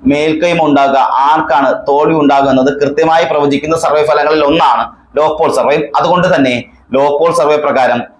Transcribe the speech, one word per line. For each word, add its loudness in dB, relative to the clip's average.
മേൽക്കൈമ 0
ഉണ്ടാകുക, 2
ആർക്കാണ് 0
തോൽവി 0
ഉണ്ടാകുക 2
എന്നത് 0
കൃത്യമായി 0
പ്രവചിക്കുന്ന -2
സർവേ 2
ഫലങ്ങളിൽ 0
ഒന്നാണ് 0
ലോക് 0
പോൾ 0
സർവേ. 0
അതുകൊണ്ട് 0
തന്നെ 0
ലോക് 2
പോൾ 2
സർവേ 2
പ്രകാരം 0